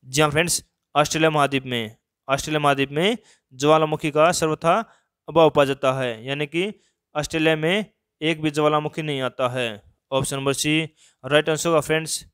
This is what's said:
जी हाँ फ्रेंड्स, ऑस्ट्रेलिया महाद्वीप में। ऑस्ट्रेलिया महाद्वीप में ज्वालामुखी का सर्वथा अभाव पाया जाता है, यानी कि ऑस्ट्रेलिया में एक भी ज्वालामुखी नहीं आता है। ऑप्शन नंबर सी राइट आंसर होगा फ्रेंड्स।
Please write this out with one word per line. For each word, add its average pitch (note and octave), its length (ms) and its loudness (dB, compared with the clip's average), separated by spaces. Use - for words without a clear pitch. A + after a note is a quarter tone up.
जी C3 140 -2
हाँ D3+ 100 4
फ्रेंड्स, D#3+ 320 -2
ऑस्ट्रेलिया D#3 360 2
महाद्वीप C#3 360 0
में। A#2 300 -8
ऑस्ट्रेलिया D3+ 320 -2
महाद्वीप C#3 300 2
में F#3 280 -2
ज्वालामुखी D3+ 560 2
का D3+ 220 4
सर्वथा E3 460 0
अभाव D#3 220 6
पाया C#3+ 160 4
जाता C3+ 260 0
है, A#2+ 340 -4
यानी C#3+ 200 -4
कि F3 260 -6
ऑस्ट्रेलिया D#3 420 0
में F3 280 0
एक D#3 220 -2
भी D3+ 80 0
ज्वालामुखी D3+ 520 0
नहीं D3 200 -6
आता B2+ 260 -2
है। A#2+ 340 -6
ऑप्शन C3+ 260 -2
नंबर C3+ 180 -2
सी D3+ 240 0
राइट D3 240 2
आंसर D#3 200 -2
होगा D#3+ 120 4
फ्रेंड्स। D#3+ 540 -4